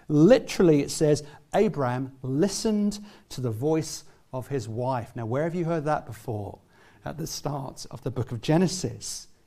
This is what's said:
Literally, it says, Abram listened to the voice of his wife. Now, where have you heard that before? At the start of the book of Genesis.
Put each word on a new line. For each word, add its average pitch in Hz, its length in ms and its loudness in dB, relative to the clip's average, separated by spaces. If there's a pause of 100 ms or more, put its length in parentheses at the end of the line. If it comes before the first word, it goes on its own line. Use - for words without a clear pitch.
Literally, 160 760 6
it 135 80 -4
says, 151 340 2 (280)
Abram 135 680 0
listened 202 800 0 (300)
to - 120 -10
the 123 100 -2
voice 156 540 -2 (260)
of 127 160 -10
his 117 220 -6
wife. 123 460 -4
Now, 120 100 -8
where 127 180 -2
have 170 120 -4
you 175 100 -2
heard 160 200 -2
that 151 200 -2
before? 104 540 -8 (460)
At - 120 -10
the 160 100 -8
start 139 640 -8
of 135 120 -12
the 131 80 -4
book 120 200 -6
of 117 100 -8
Genesis. 156 880 0 (200)